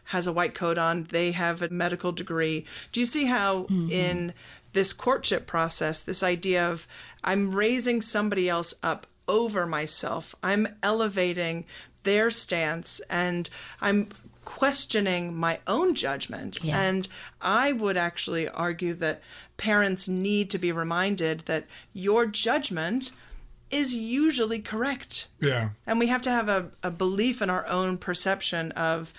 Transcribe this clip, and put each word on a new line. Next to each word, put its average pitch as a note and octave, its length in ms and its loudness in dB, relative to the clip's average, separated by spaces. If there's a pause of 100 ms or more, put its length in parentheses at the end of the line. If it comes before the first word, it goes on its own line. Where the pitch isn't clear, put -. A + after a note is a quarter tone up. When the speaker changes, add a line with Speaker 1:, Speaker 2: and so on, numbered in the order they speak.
Speaker 1:
has F3+ 200 -2
a F3 60 0
white F3 220 2
coat E3+ 240 0
on, E3 320 2
they F3 220 2
have E3+ 300 0
a E3+ 60 -2
medical F3 420 -2
degree. D#3+ 540 -2 (260)
Do - 80 -4
you A#3+ 80 2
see C#4 200 0
how G3 380 2
Speaker 2:
Mm-hmm. F3 280 0
Speaker 1:
in F3 420 0 (380)
this F#3+ 200 2
courtship - 540 0
process, E3 560 0
this - 200 -2
idea F3+ 460 2
of E3+ 180 -4 (360)
I'm G3 320 2
raising A#3 480 2
somebody G3+ 460 0
else E3+ 340 0
up E3+ 240 -2 (220)
over G#3 380 2
myself, - 760 -4
I'm G3+ 240 2 (160)
elevating F3+ 800 0 (400)
their G#3 260 4
stance, E3 720 -2 (100)
and F3 400 0 (300)
I'm G3+ 300 2 (500)
questioning G3 760 0
my E3 300 0
own D#4 280 2
judgment. G#2+ 680 -4
Speaker 2:
Yeah. E3 180 0
Speaker 1:
And F#3+ 260 0 (340)
I A#3 320 2
would G#3 240 0
actually E3+ 520 -2
argue E3+ 460 -2
that D#3+ 260 -2 (360)
parents G3+ 520 2
need G3 420 2
to G#3+ 80 -2
be F3 140 0
reminded E3+ 680 0
that D#3+ 260 -2 (260)
your G#3 340 4
judgment A3 840 0 (580)
is C4+ 240 2
usually A#3 640 0
correct. A#3 680 -4 (140)
Speaker 3:
Yeah. B2 300 2 (160)
Speaker 1:
And A3+ 120 0
we A#3 80 4
have B3 160 2
to B3+ 80 0
have A#3 180 2
a, F#3+ 220 0 (120)
a F3+ 80 -2
belief G3 520 0
in F#3+ 80 0
our F3+ 160 0
own F#3 320 0
perception F3 720 -2
of E3 460 -2